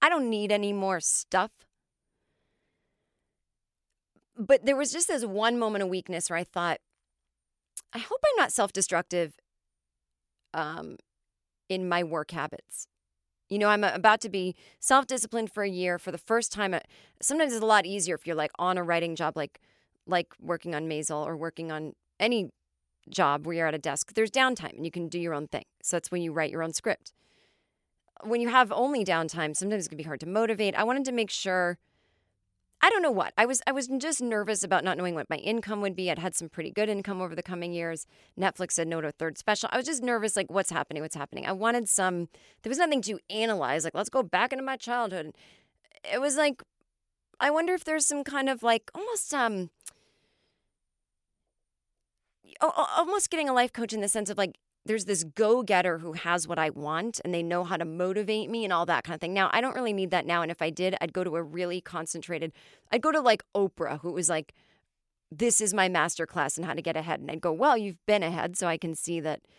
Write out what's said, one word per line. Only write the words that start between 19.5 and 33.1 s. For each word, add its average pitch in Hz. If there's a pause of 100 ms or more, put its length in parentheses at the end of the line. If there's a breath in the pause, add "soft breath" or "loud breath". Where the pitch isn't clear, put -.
like 175
working 165
on 160
Maisel 151
or 160
working 165
on 156 (260)
any 220 (600)
job 147
where 170
you're 165
at 151
a 156
desk. -
There's 220
downtime 254
and 143
you 165
can 175
do 165
your 170
own 147
thing. - (180)
So -
that's -
when 180
you 165
write 156
your 165
own 160
script. - (1080)
When 233
you 240
have 240
only 254
downtime, 165
sometimes 190
it 139
can 156
be 156
hard 151
to 156
motivate. 214
I 190
wanted 254
to 262
make 226
sure, 180 (1000)
I 370
don't 415
know 311